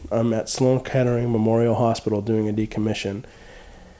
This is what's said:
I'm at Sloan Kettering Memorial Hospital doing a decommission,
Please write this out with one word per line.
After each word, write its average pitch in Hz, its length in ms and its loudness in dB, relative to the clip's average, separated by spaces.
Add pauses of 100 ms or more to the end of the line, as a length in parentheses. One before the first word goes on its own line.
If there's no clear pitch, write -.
(100)
I'm 113 240 0
at 110 140 -2
Sloan 127 320 2
Kettering 120 520 0
Memorial 113 440 2
Hospital 113 440 0
doing 110 280 0
a 107 40 -2
decommission, 107 720 -4 (760)